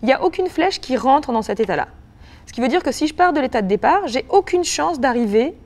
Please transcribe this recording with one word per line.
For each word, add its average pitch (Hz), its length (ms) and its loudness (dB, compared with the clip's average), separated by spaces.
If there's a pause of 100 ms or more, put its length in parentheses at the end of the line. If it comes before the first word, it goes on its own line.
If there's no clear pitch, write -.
Il 214 40 -2
n'y 254 60 4
a - 100 2
aucune 370 260 -2
flèche 359 320 -2
qui 254 160 -4
rentre 269 360 2
dans 220 100 0
cet 202 180 -6
état-là. 185 280 -2 (580)
Ce - 60 -20
qui - 80 -10
veut 262 80 0
dire 349 140 0
que 415 100 -2
si 302 140 -2
je 311 80 -4
pars 359 180 2
de 294 80 0
l'état 247 220 -2
de 190 40 -2
départ, 381 400 2
j'ai 240 220 -4
aucune 370 360 2
chance 302 360 -4
d'arriver 240 640 2